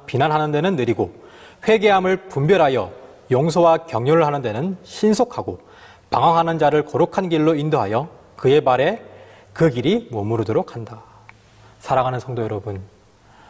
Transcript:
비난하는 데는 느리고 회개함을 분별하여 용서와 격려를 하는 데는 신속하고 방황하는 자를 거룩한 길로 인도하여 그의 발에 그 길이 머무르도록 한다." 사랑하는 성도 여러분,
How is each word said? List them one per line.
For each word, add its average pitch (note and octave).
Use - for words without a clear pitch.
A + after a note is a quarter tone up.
비난하는 D3+
데는 E3
느리고 A#2+
회개함을 F#3+
분별하여 C#3
용서와 E3
격려를 D3
하는 C#3+
데는 B2+
신속하고 G#3
방황하는 E3
자를 D3
거룩한 E3+
길로 D#3+
인도하여 C#3+
그의 C3+
발에 C3
그 E3
길이 C#3+
머무르도록 A2
한다." A2
사랑하는 B2+
성도 A#2+
여러분, G#2